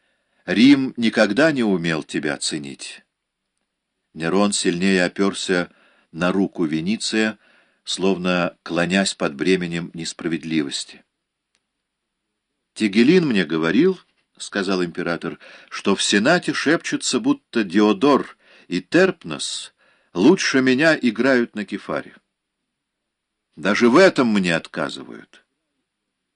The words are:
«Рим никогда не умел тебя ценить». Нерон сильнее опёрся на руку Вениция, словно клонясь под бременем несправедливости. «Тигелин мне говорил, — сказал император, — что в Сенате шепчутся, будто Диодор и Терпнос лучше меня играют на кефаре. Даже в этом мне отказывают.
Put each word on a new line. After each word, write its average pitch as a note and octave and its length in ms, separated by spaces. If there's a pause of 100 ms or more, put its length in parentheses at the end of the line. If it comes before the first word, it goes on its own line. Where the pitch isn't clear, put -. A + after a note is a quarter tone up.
(460)
«Рим C3 500
никогда A2+ 560
не B2+ 120
умел E2+ 400
тебя D2 340
ценить». - 680 (1080)
Нерон F#2 400
сильнее F#2 500
опёрся F2+ 680 (420)
на F2 200
руку F#2 340
Вениция, G#2 760 (440)
словно F2+ 800
клонясь E2+ 520
под D#2+ 200
бременем E2+ 580
несправедливости. D#2+ 1080 (1700)
«Тигелин A#2 540
мне G2 180
говорил, — F2 540 (380)
сказал F#2+ 460
император, — E2+ 560 (300)
что - 260
в - 60
Сенате D3 520
шепчутся, C#3+ 680
будто A#2+ 440
Диодор G#2 720 (300)
и F2 140
Терпнос - 920 (400)
лучше C3 480
меня C3+ 380
играют A#2+ 560
на G#2 100
кефаре. - 500 (1400)
Даже G#2 340
в B2+ 80
этом D3+ 340
мне F2+ 240
отказывают. C2+ 880 (920)